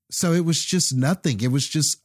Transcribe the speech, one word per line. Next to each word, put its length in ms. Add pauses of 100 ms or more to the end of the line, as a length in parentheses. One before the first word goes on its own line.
so 240
it 120
was 180
just 320
nothing. 460
It 100
was 160
just 380